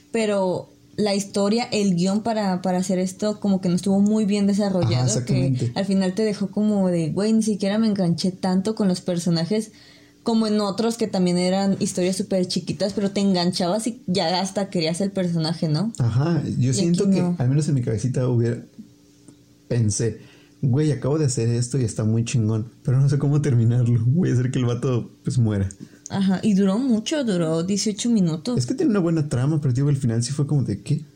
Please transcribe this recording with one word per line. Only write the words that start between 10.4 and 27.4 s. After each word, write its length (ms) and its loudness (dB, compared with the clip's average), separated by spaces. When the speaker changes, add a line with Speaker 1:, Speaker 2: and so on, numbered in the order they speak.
Speaker 1:
en 120 2
otros 380 -2
que 80 -2
también 320 2
eran 400 2
historias 380 -2
súper 320 -2
chiquitas, 460 -4
pero 180 -2
te 80 -2
enganchabas 680 0
y 220 -8
ya 320 0
hasta 300 -4
querías 300 -2
el 120 -2
personaje, 560 -2
¿no? 300 0
Speaker 2:
Ajá, 440 0
yo 140 2
Speaker 1:
Y 20 0
Speaker 2:
siento 300 2
Speaker 1:
aquí 100 4
Speaker 2:
que, 80 2
Speaker 1:
no. 160 0
Speaker 2:
al 100 0
menos 200 2
en 80 2
mi 60 0
cabecita 460 -2
hubiera, 320 0
pensé, 500 0
"Güey, 300 2
acabo 260 -2
de 80 2
hacer 220 0
esto 300 -2
y 60 0
está 200 -4
muy 200 2
chingón, 480 0
pero 180 2
no 80 4
sé 100 2
cómo 220 2
terminarlo. 640 2
Voy 240 2
a 20 0
hacer 180 0
que 80 -2
el 60 0
vato, 460 -2
pues, 140 -2
muera". 300 2
Speaker 1:
Ajá, 320 0
y 120 2
duró 240 2
mucho, 460 0
duró 380 0